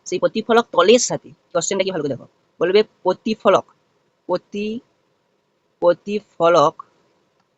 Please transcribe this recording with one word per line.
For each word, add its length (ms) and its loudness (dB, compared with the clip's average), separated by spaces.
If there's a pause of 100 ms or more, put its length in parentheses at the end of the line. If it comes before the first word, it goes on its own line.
সেই 140 -8
প্রতিফলক 540 -2
তলের 260 4
সাথে, 300 -6 (240)
কোশ্চেনটা 320 -2
কি 60 -6
ভালো 120 -6
করে 100 -4
দেখো, 140 -12 (340)
বলবে 220 2
প্রতিফলক, 840 -2 (600)
প্রতি-, 540 -8 (1000)
প্রতিফলক 920 0 (840)